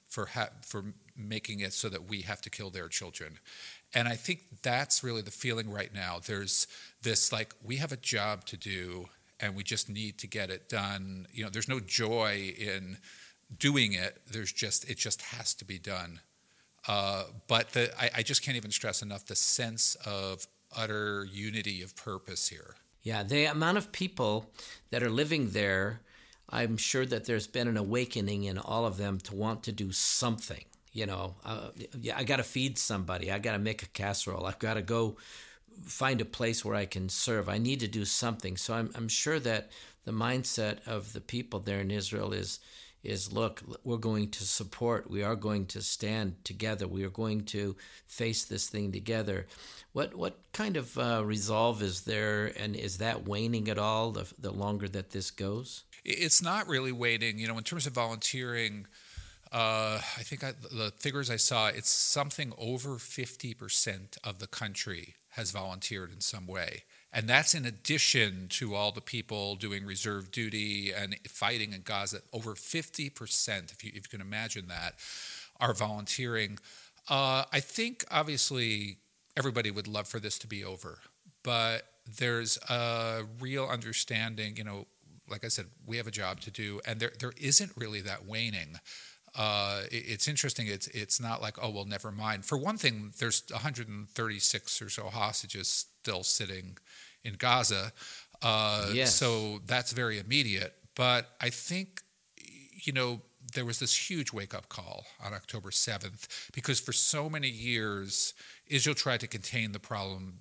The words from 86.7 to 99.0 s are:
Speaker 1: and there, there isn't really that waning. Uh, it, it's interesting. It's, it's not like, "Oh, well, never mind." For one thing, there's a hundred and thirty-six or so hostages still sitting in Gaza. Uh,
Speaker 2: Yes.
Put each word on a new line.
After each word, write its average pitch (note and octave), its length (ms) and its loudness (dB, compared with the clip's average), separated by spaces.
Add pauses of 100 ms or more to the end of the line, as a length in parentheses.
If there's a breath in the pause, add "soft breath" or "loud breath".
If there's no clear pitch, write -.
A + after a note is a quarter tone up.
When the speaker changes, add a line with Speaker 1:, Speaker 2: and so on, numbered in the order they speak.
Speaker 1:
and A2 140 -4
there, A#2 200 0
there A#2+ 220 -4
isn't C#3+ 340 6
really G#2+ 260 -4
that G2 240 -4
waning. G2 540 -2 (560 loud breath)
Uh, G2+ 460 2 (100)
it, A#2 160 -2
it's A2 200 0
interesting. C#3 400 0
It's, G2+ 220 -4
it's G#2 300 0
not A2+ 220 -2
like, G#2+ 200 -4
"Oh, A#2 80 -2
well, G2+ 160 -4
never G#2 260 -6
mind." G#2 340 -2
For D3 120 0
one G3 200 0
thing, G#2+ 420 0
there's A#2 320 4
a A2+ 60 -4
hundred A#2+ 300 -4
and G#2 220 -8
thirty-six - 720 0
or A2 80 -8
so G#2 160 -4
hostages G#2 640 -2
still - 560 -2
sitting F#2 540 0 (460 loud breath)
in G#2+ 100 -6
Gaza. A2+ 580 4 (520 loud breath)
Uh, G#2+ 500 4
Speaker 2:
Yes. B2+ 220 6